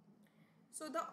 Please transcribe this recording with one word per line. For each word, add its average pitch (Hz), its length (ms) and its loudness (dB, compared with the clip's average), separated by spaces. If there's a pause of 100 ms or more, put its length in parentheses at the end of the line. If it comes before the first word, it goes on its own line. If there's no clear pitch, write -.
(720)
So 311 160 -2
the 320 240 4